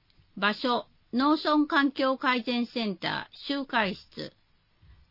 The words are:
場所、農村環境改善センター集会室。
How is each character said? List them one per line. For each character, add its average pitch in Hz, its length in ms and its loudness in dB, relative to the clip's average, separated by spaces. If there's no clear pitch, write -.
場 208 180 0
所、 240 340 -2
農 285 240 4
村 302 300 2
環 285 260 2
境 269 240 0
改 254 260 0
善 240 220 0
セ 233 200 -4
ン 190 120 -4
タ 156 340 -6
ー - 60 -20
集 277 180 -2
会 220 300 -2
室。 - 380 -14